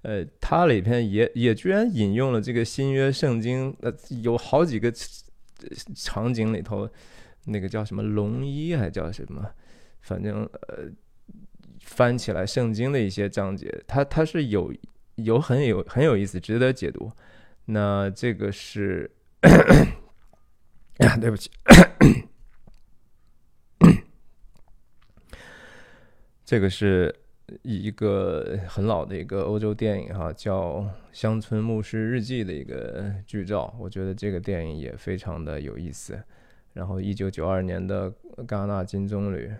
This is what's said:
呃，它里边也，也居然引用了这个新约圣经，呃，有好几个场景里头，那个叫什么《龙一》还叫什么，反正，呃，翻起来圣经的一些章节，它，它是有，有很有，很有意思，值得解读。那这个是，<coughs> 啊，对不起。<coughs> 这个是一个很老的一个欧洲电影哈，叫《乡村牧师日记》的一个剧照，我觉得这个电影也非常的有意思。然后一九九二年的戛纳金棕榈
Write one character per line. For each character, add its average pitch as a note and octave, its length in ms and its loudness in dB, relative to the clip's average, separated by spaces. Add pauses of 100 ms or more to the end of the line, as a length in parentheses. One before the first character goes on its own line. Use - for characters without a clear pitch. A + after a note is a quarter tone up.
呃， G#2 220 -6 (160)
它 E3 260 2
里 A#2+ 140 4
边 A2+ 300 0
也， G#2+ 240 2
也 A#2 200 4
居 A2 140 -2
然 G#3+ 240 2
引 G#2 220 0
用 C3 180 0
了 A2+ 80 0
这 G#2 100 -6
个 A#2 140 0
新 C#3 280 -2
约 C3+ 200 2
圣 C3+ 260 0
经， C3 420 -4
呃， A#2 120 -4 (300)
有 A#2 160 2
好 D3 260 2
几 B2+ 160 -2
个 A#2 100 2 (1040)
场 A2+ 380 -4
景 A2 220 0
里 E2+ 80 -6
头， G#2 260 -6 (560)
那 G#2 160 -6
个 F#2+ 80 -6
叫 G#2+ 160 -6
什 G#2+ 100 -10
么 G#2+ 80 -4
《龙 G#2+ 400 -2
一》 D3 320 -4
还 A#2 140 0
叫 E2+ 240 -8
什 - 180 -12
么， - 160 -10 (540)
反 F#2 220 -8
正， G#2 260 -6 (200)
呃， - 160 -14 (960)
翻 B2 360 2
起 A2+ 160 -6
来 F2+ 140 -2
圣 A#2 260 -2
经 A#2 180 -2
的 C#3+ 80 0
一 G#2 120 0
些 G2+ 180 -4
章 G2 260 -4
节， - 160 -10 (160)
它， C#3 160 0
它 D3 220 0
是 D#3+ 220 -2
有， G2+ 260 -2 (440)
有 A2+ 220 2
很 C#3 280 2
有， G2 200 0
很 B2 160 0
有 D3 140 4
意 G2+ 80 0
思， F#2 160 -6
值 G#2+ 180 -2
得 B2+ 140 4
解 F2 180 -4
读。 - 220 -12 (560)
那 G2+ 420 0
这 A#2 220 -4
个 G2+ 200 -4
是， F#2+ 580 -6 (160)
<coughs> - 160 -6 (1600)
啊， A#2+ 180 4
对 A#2 120 0
不 A2 80 -2
起。 - 140 -12 (140)
<coughs> - 0 - (4000)
这 A#2+ 160 2
个 F#2+ 100 2
是 F#2 420 2 (500)
一 G#2 280 -6
个 F#2+ 680 -2 (120)
很 G2 180 -4
老 G2 180 -2
的 G2 140 -10
一 E2+ 60 -8
个 F#2+ 180 -6
欧 G#2 160 -2
洲 G#2+ 160 -2
电 G#2 260 -2
影 B1 160 -12
哈， D#2+ 160 -6
叫 F#2 420 -4 (380)
《乡 A2 280 -2
村 G#2+ 200 -4
牧 A2 220 -2
师 A2 260 -4
日 B2 140 -2
记》 A#2+ 240 -6
的 F2+ 60 -8
一 D2 100 -8
个 B1+ 500 -10 (140)
剧 G2+ 180 -8
照， F#2 360 -6
我 F#2 100 -10
觉 F#2+ 140 -8
得 F#2+ 100 -4
这 G2+ 160 -6
个 F#2 80 -4
电 F2 260 -6
影 D#2+ 140 -8
也 C2 160 -10
非 F#2 240 -8
常 D#2+ 260 -8
的 D2+ 160 -8
有 B1+ 160 -10
意 F2 140 -10
思。 - 260 -14 (560)
然 F2+ 140 -10
后 F#2+ 140 -6
一 G2 120 -4
九 G2 160 -4
九 E2+ 200 -4
二 F#2+ 140 0
年 F2+ 220 -6
的 F#2+ 280 -6 (340)
戛 G2+ 200 -6
纳 G2+ 180 -4
金 G2 240 -6
棕 G2+ 240 -4
榈 E2+ 280 -8